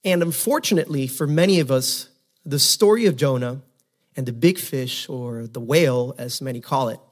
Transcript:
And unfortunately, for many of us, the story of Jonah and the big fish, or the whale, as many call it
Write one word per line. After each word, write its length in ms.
And 180
unfortunately, 840
for 220
many 320
of 100
us, 380
the 140
story 480
of 80
Jonah 460
and 100
the 60
big 260
fish, 500
or 380
the 140
whale, 580
as 240
many 180
call 280
it 100